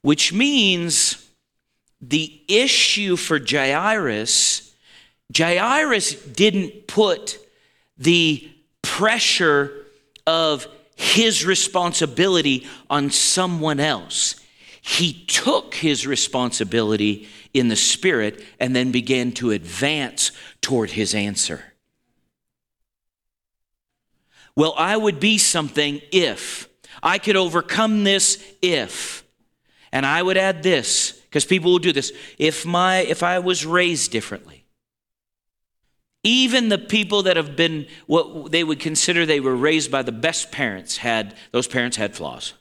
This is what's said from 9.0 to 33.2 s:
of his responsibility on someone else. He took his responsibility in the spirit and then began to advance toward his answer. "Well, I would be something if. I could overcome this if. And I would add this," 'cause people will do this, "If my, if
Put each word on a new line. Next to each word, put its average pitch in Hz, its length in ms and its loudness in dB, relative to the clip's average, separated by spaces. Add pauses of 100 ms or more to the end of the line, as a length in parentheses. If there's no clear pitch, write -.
of 160 420 0 (280)
his 208 500 2
responsibility 170 1200 0 (240)
on 143 200 0
someone 156 680 0
else. 127 540 -2 (480)
He - 420 -2
took - 520 -2
his 143 300 0
responsibility 110 1200 0 (280)
in 123 140 4
the 110 80 2
spirit 113 680 0 (160)
and 127 160 0
then 127 160 0
began 123 400 0
to 120 200 -2
advance 110 800 -4 (300)
toward 113 300 -2
his 107 240 -2
answer. 101 580 -4 (2750)
"Well, 156 220 2
I 185 220 0
would 208 200 0
be 208 200 2
something 147 640 -2 (100)
if. - 560 -2 (340)
I 180 160 2
could 202 180 0
overcome 190 680 0
this 196 340 2 (220)
if. - 640 -2 (680)
And 135 140 -2
I 156 180 0
would 185 140 0
add 190 260 0
this," 156 520 0 (160)
'cause 143 140 0
people 180 280 2
will 180 60 6
do 165 140 2
this, 139 200 -2 (260)
"If 156 280 0
my, 185 320 2
if 165 240 0